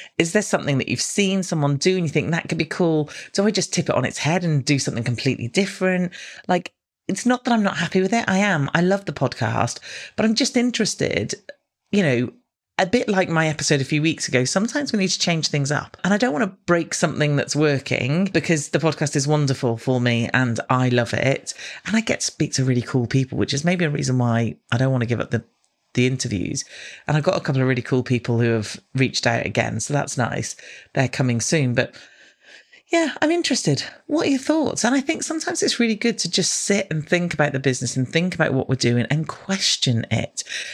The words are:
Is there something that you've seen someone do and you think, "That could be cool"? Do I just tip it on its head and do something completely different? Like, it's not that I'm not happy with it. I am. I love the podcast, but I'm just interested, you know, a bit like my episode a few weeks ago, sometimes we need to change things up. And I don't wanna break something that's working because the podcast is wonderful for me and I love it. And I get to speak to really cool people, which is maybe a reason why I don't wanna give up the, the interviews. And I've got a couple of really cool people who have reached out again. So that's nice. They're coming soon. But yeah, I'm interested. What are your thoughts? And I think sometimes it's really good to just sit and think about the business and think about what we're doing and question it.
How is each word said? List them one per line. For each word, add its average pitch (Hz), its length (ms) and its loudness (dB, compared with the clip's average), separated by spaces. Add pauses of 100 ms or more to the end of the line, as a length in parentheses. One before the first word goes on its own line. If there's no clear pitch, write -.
(180)
Is 165 140 0
there 208 100 4
something 139 360 0
that - 100 -2
you've - 120 0
seen 196 420 0
someone 143 340 0
do 185 200 2
and 180 80 0
you 143 60 -2
think, 135 220 0
"That - 180 -2
could 165 80 -2
be 160 80 -2
cool"? 156 420 0 (240)
Do 196 140 2
I 220 40 4
just - 220 -2
tip - 160 0
it - 60 2
on 127 100 2
its - 140 -6
head 175 260 0
and 147 200 2
do 139 140 2
something 117 260 -4
completely 120 440 -2
different? 185 640 0 (360)
Like, 180 240 -2 (340)
it's - 200 -4
not 247 180 0
that 240 80 2
I'm 220 100 4
not 196 140 0
happy 170 240 0
with 190 120 2
it. 226 140 2
I 185 120 0
am. 180 360 2
I 170 60 2
love 196 240 2
the 165 80 -4
podcast, 117 640 -2 (380)
but 214 80 2
I'm 220 100 2
just 254 220 0
interested, 220 800 0 (580)
you 202 100 4
know, 123 300 2 (460)
a 190 80 2
bit 247 220 2
like 190 200 2
my 160 180 2
episode 147 340 0
a 135 40 -2
few 151 180 0
weeks 160 240 -2
ago, 127 180 2
sometimes 233 460 -2
we 220 80 0
need 185 100 2
to - 100 -2
change 165 300 0
things 139 220 0
up. - 320 -4
And 185 100 2
I 208 40 4
don't 247 160 0
wanna 240 240 -2 (100)
break 170 260 2
something 147 440 0
that's - 180 0
working 147 720 2
because 170 440 0
the 160 100 2
podcast 156 340 0
is 139 140 0
wonderful 135 480 2
for 127 240 0
me 117 340 2
and 123 240 0 (120)
I 127 180 2
love 120 240 2
it. - 420 0 (320)
And 185 80 0
I 226 60 2
get - 200 -2
to - 60 -4
speak - 280 -2
to 131 100 0
really 123 180 2
cool 120 240 0
people, 131 320 0
which 104 160 0
is 139 100 -2
maybe 175 200 2
a 151 60 0
reason 131 280 -2
why 117 380 2 (160)
I 120 60 2
don't 131 120 2
wanna 127 160 0
give 117 140 0
up - 100 -8
the, 113 140 -2 (480)
the 127 140 4
interviews. 127 580 -2 (420)
And 147 100 2
I've 147 60 2
got 185 140 0
a - 40 -4
couple 131 220 0
of 127 60 2
really 123 140 0
cool 127 200 0
people 120 380 0
who 120 100 4
have 110 300 -2 (140)
reached 131 320 0
out 117 200 0
again. 113 320 -2
So - 140 -6
that's 143 260 -2
nice. - 380 -4 (380)
They're 131 120 2
coming 123 340 0
soon. 131 340 2
But 117 200 0 (960)
yeah, 330 320 2
I'm 302 80 4
interested. 302 540 0 (240)
What 302 180 0
are 277 40 2
your 269 100 2
thoughts? 302 440 0
And 247 120 2
I 269 40 2
think 277 220 -2
sometimes 330 400 -4
it's 311 180 0
really 226 140 2
good 226 240 0
to 175 120 -4
just - 220 0
sit - 380 0
and 156 180 -4
think 175 260 0
about 143 180 2
the 135 80 -2
business 127 360 -2
and 131 120 0
think 170 260 0
about - 180 0
what 131 160 0
we're 131 60 0
doing 120 360 2
and 151 180 -2
question - 840 -2
it. - 320 -4 (320)